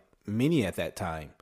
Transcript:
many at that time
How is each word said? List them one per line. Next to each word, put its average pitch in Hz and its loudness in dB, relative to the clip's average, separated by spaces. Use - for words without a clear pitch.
many 123 2
at 85 -2
that 85 -4
time 80 -6